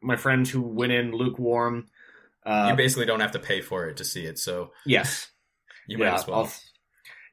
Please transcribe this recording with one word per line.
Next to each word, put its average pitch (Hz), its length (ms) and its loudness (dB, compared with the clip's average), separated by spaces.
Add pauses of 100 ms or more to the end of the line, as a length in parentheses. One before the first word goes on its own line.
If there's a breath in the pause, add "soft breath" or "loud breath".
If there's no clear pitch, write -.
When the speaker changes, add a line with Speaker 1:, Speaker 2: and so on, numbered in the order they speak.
Speaker 1:
my 123 160 0
friends 131 340 4
who 131 120 0
went 120 300 0
in 120 200 2
lukewarm. 120 760 0 (560 soft breath)
Uh, 104 260 2
Speaker 2:
You 123 60 4
basically 127 300 2
don't 110 140 2
have 107 120 0
to - 60 -4
pay 98 220 -2
for 92 260 -6
it 76 120 -10
to 92 60 -10
see 87 200 -6
it, 78 140 -8
so. 90 320 -6 (160 soft breath)
Speaker 1:
Yes. 123 440 0 (280)
Speaker 2:
<laughs> - 300 -20
You 104 100 -8
might 107 80 2
Speaker 1:
Yeah, 90 80 2
Speaker 2:
as 90 120 -2
well. 98 120 0
Speaker 1:
I'll, 110 140 0 (800 loud breath)